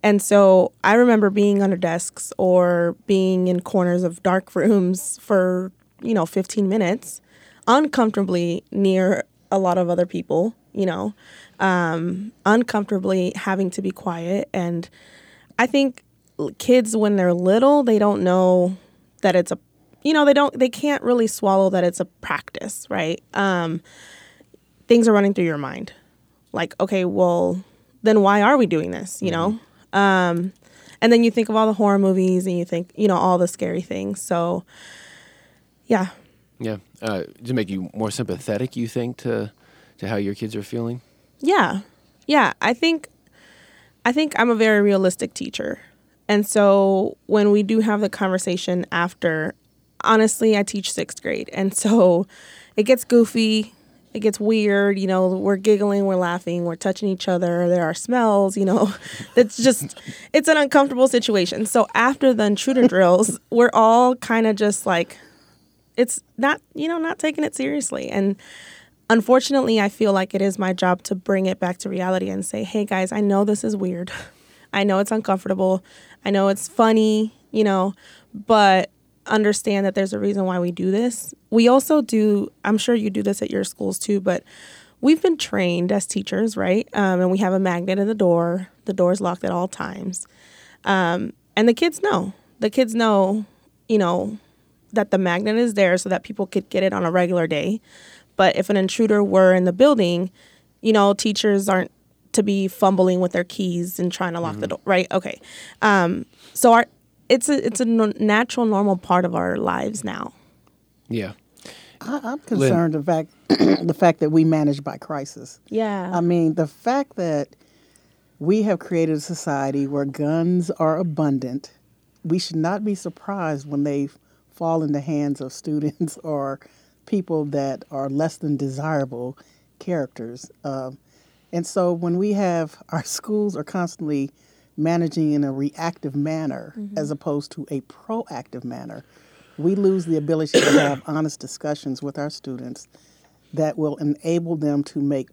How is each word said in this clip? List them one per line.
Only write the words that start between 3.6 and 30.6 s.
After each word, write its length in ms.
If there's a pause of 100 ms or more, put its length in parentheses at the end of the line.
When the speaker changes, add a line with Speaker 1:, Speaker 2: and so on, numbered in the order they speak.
Speaker 1:
of 220
dark 320
rooms 680
for, 500 (300)
you 140
know, 100
fifteen 420
minutes, 540 (460)
uncomfortably 1040
near 520 (280)
a 80
lot 180
of 140
other 160
people, 480 (180)
you 140
know, 260 (460)
um, 720 (160)
uncomfortably 880
having 340
to 140
be 80
quiet. 640
And 360 (680)
I 80
think 360 (360)
l-, 180
kids, 400
when 180
they're 160
little, 520
they 160
don't 240
know 540 (440)
that 140
it's 160
a, 80 (420)
you 120
know, 120
they 80
don't, 240
they 120
can't 340
really 240
swallow 420
that 140
it's 160
a 60
practice, 840
right? 320 (140)
Um, 460 (1040)
things 200
are 60
running 220
through 100
your 140
mind. 340 (600)
Like, 260
"Okay, 260
well, 580 (380)
then 220
why 180
are 160
we 80
doing 240
this?" 320
You 80
know? 220
Speaker 2:
Mm-hmm. 60 (360)
Speaker 1:
Um, 600 (480)